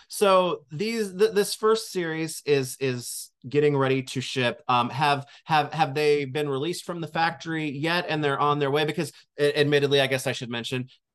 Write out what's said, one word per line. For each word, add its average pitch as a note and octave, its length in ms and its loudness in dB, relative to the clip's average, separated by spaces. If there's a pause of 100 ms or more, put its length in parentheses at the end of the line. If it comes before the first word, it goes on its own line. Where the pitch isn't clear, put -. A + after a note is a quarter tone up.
so F#3 640 2
these, G#3 400 -4
th-, F#3 200 2
this G3 240 0
first A3 360 0
series D#3+ 540 -4
is, C#3 340 0
is B2+ 520 -6 (160)
getting D3 280 4
ready C3+ 280 2
to C3 180 -6
ship. B2 460 -2
Um, A#2+ 240 2
have, C#3 340 0 (200)
have, D3+ 280 0
have D3 220 0
they D3 300 2
been D3 220 -4
released C#3+ 380 -4
from E3+ 160 -8
the D#3 60 -8
factory D#3+ 640 -4
yet, D#3+ 360 -2
and D3+ 160 -2
they're C#3 160 0
on D3 200 2
their C#3 100 2
way? D3 160 2
Because, D3+ 260 -4 (280)
a-, D3 200 2
admittedly, C#3+ 400 4
I C3+ 60 4
guess C3 220 -2
I C3 40 -2
should B2 200 -8
mention, B2+ 380 -6 (260)